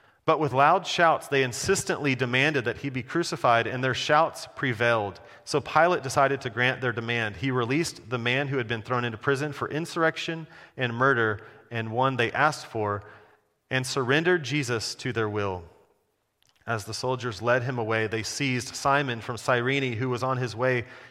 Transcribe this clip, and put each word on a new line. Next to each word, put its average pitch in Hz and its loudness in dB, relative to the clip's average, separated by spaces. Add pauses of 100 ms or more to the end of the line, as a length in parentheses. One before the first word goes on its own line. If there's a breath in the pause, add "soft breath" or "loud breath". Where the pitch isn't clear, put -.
(240 soft breath)
But 156 4
with 139 0
loud 151 6
shouts, - 4
they 139 4
insistently 131 0
demanded 127 2
that 113 -2
he 139 -6
be 127 -6
crucified, 123 2
and 123 -4
their 131 2
shouts 151 2 (120)
prevailed. 117 0 (240 loud breath)
So 147 0
Pilate 165 4
decided 135 2
to 127 -6
grant 120 0
their 123 0
demand. 113 -2
He 135 -2
released 127 -2
the 123 -4
man 127 0
who 139 -2
had 120 -2
been 113 -4
thrown 123 -2
into 113 -4
prison 139 -2
for - -6
insurrection 165 -4 (300 loud breath)
and 123 -2
murder, 117 2 (240 loud breath)
and 113 -6
one 127 0
they 117 0
asked 147 0
for, 101 -4 (640 loud breath)
and 131 -2
surrendered 156 2
Jesus 123 -2
to 123 -6
their 110 0
will. 101 -2 (1000)
As 113 -4
the 113 -10
soldiers 120 -6
led 120 2
him 127 -4
away, 110 0
they 110 -4
seized 127 -4
Simon 139 0
from 117 -8
Cyrene, 127 0
who 120 -4
was 120 -4
on 131 0
his 120 -6
way 123 0 (260 loud breath)